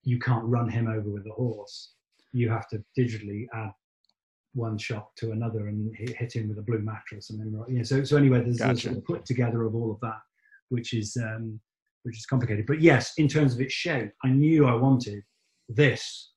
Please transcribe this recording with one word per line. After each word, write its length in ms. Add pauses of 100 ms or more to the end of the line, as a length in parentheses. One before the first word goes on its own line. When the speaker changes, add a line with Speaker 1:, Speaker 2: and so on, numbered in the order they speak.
Speaker 1:
you 160
can't 260
run 240
him 180
over 220
with 180
a 60
horse. 600 (400)
You 180
have 180
to 160 (140)
digitally 560
add 180 (840)
one 240
shot 380
to 160
another 360
and 280
hit, 200
hit 200
him 120
with 100
a 40
blue 180
mattress 500
and 100
then, 80 (200)
you 100
know, 40
so, 220
so 140
anyway, 240
there's, 160
there's 260
Speaker 2:
Gotcha. 140
Speaker 1:
a 20
put 240
together 400
of 100
all 180
of 80
that, 200 (480)
which 260
is, 280
um, 360 (460)
which 140
is 80
complicated. 400
But 160
yes, 340
in 120
terms 260
of 80
its 120
shape, 380 (120)
I 40
knew 380
I 80
wanted 480 (460)
this 680